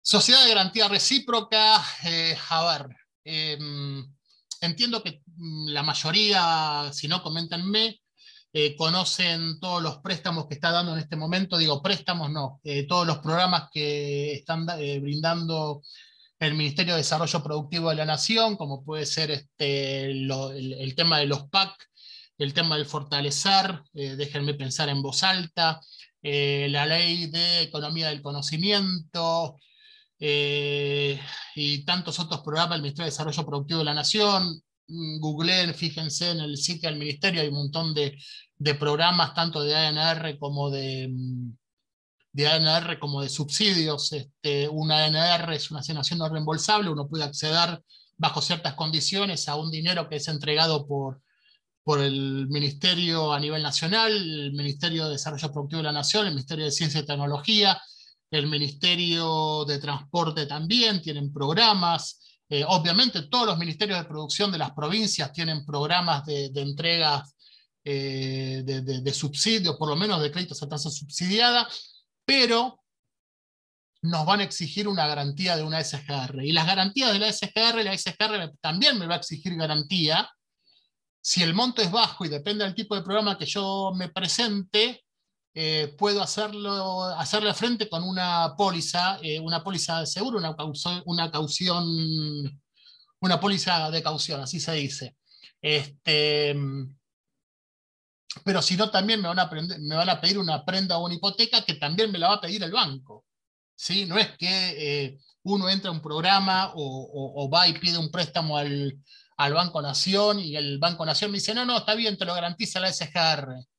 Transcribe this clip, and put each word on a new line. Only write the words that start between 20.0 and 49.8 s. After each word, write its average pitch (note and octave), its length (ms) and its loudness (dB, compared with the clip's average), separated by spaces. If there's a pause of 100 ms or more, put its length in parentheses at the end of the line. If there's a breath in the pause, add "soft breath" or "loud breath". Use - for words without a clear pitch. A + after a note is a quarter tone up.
lo, C3+ 380 -2
el, C3 200 -6
el C3 220 -6
tema E3 240 4
de D3 80 4
los C#3+ 240 -2
pac, F#3+ 260 2 (640 loud breath)
el C#3+ 160 -2
tema D#3+ 220 2
del D3+ 100 0
fortalecer, D3+ 960 0 (100)
eh, C#3 240 -6
déjenme C#3+ 380 -2
pensar C#3 340 -2
en C#3 140 0
voz C3+ 200 -2
alta, E3+ 600 0 (400 loud breath)
eh, C#3+ 480 2
la C#3+ 160 2
ley E3+ 400 2
de E3+ 340 0
economía D#3 480 -4
del D3 140 -6
conocimiento, E3 1300 -2 (600 soft breath)
eh, C#3+ 1000 0 (340 loud breath)
y D3 300 -2
tantos F3 340 -2
otros E3 220 -4
programas E3 360 0
del D3+ 60 -4
Ministerio C#3+ 220 -6
de D#3 60 -2
Desarrollo D#3 360 -4
Productivo C#3+ 340 -2
de D#3 40 2
la D3 100 0
Nación. F3+ 680 2 (240)
Mm, D#3+ 340 -6
googleen, E3 540 2
fíjense D#3+ 560 -4
en E3 100 -2
el D3 160 -4
sitio D#3+ 320 -2
del D3+ 100 -4
ministerio, D3+ 440 0
hay D3+ 60 2
un C#3+ 60 -2
montón D3+ 380 -2
de, C#3+ 260 0 (380 loud breath)
de D3 180 2
programas, D3+ 600 4
tanto E3 280 0
de D3 120 2
A D#3 140 4
N D3+ 120 0
R D#3+ 380 0
como C#3+ 320 -2
de, C3 400 -4
mm, B2+ 460 -6 (760)
de C#3+ 160 2
A D#3+ 80 4
N D#3+ 140 4
R E3+ 280 0
como C#3 240 -4
de C3+ 80 -4
subsidios. D#3+ 840 0
Este, C#3+ 560 -2
una D#3 300 2
A D#3 80 4
N D#3 120 2
R E3 380 2
es - 140 -6
una D3+ 100 -8
asignación D#3 380 -2
no D#3+ 100 0
reembolsable, D#3 640 2
uno D3 180 -4
puede D#3 160 -2
acceder E3 580 0 (360 soft breath)
bajo D#3 240 0
ciertas E3 320 -2
condiciones D#3+ 760 -2
a D3 80 -2
un D#3 140 -4
dinero E3 380 -2